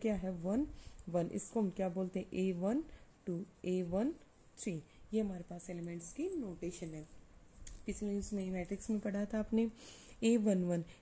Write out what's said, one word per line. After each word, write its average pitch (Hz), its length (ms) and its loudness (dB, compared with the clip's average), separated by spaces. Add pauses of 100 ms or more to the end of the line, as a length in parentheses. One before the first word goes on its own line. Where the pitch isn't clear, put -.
क्या 220 120 4
है? 185 180 -2
वन, 190 340 2 (420)
वन। 170 260 4
इसको 220 260 0
हम 196 100 4
क्या 185 200 0
बोलते 185 300 -2
हैं? - 140 -6
ए 185 200 2
वन 208 280 2 (440)
टू, 175 140 -2 (240)
ए 185 200 2
वन 202 280 2 (460)
थ्री। 165 240 -4 (320)
ये 220 60 6
हमारे 185 300 -2
पास 175 200 -10
elements 170 420 -6
की 330 240 -2
notation 170 580 -6
है, 151 100 -8 (800)
पिछले 202 320 0
उसमें 190 320 -2
matrix 185 400 -2
में 214 100 2
पढ़ा 202 240 0
था 214 140 0
आपने, 220 320 4 (520)
ए 226 160 10
वन 202 260 6
वन, 170 200 2 (180)